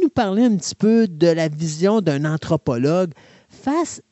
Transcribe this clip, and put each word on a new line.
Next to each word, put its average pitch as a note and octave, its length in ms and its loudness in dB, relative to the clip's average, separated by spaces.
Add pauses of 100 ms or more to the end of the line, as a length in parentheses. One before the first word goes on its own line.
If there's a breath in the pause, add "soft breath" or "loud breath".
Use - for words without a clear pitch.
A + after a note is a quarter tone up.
nous E4+ 60 2
parler G#3+ 360 0
un A#3 120 2
petit - 200 -6
peu A3+ 340 2
de E3 180 0
la D#3+ 220 2
vision D#3+ 500 0
d'un D3+ 240 0
anthropologue D#3 880 -2 (380 soft breath)
face - 520 -4 (100)